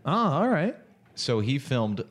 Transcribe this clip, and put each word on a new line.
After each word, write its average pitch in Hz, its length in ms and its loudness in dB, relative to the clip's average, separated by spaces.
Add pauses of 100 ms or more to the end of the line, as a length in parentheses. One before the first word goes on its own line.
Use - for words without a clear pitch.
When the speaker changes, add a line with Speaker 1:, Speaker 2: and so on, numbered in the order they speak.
Speaker 1:
Ah, 180 360 2
all 233 80 2
right. 208 260 0 (400)
Speaker 2:
So 117 260 -2
he 127 200 0
filmed 110 500 -2